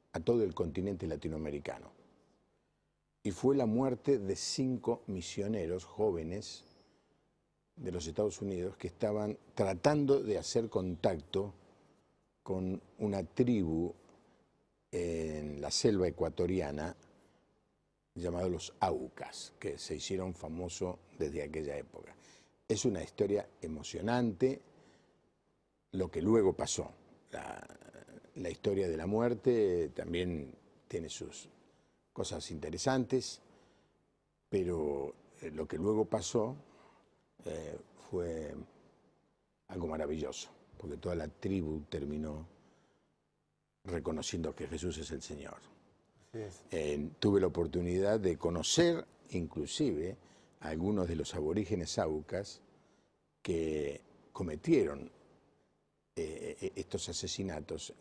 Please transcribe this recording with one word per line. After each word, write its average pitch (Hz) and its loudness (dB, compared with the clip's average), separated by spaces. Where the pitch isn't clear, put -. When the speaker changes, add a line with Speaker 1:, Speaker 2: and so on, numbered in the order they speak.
Speaker 1:
a - -6
todo 117 4
el 90 2
continente 92 -2
latinoamericano. 76 -4
Y 101 -2
fue 135 6
la 127 4
muerte 127 4
de 98 0
cinco 127 0
misioneros 92 -2
jóvenes 92 -2
de 120 -8
los 85 -4
Estados 104 0
Unidos 95 -4
que - -8
estaban 107 0
tratando 139 4
de 104 2
hacer 113 0
contacto 92 0
con 92 -2
una 98 0
tribu 87 2
en 80 -2
la 73 -4
selva 98 4
ecuatoriana 82 0
llamada 87 -2
los - -4
Aucas, - -2
que 85 -6
se - -6
hicieron 92 -2
famosos 87 -4
desde 73 -2
aquella 71 -4
época. - -12
Es 107 2
una 98 2
historia 101 2
emocionante, 107 0
lo 95 0
que 80 -4
luego 104 6
pasó. - -2
La, - -8
la 87 -4
historia 98 2
de 82 0
la 82 -4
muerte 107 4
también 82 -2
tiene 82 -6
sus - -12
cosas - -6
interesantes, 110 -2
pero, 78 0
eh, 78 -8
lo 76 -6
que 80 -6
luego 107 2
pasó, 113 0
eh, 80 -6
fue 80 -4
algo 90 -6
maravilloso, 78 -4
porque 76 -10
toda 90 -4
la 78 -4
tribu 78 -2
terminó 76 -4
reconociendo 80 -2
que 76 -8
Jesús 78 -4
es 78 -8
el 71 -6
Señor. 73 -12
Speaker 2:
Así 113 -10
es. 104 -10
Speaker 1:
Eh, 76 0
tuve 101 8
la 92 6
oportunidad 90 2
de 90 2
conocer, 156 4
inclusive, 87 -2
a 78 -8
algunos 90 2
de 85 0
los 76 -4
aborígenes 85 -2
aucas 85 -2
que 78 0
cometieron, 85 2
eh, 78 -6
eh, 92 -4
estos - -6
asesinatos 85 -4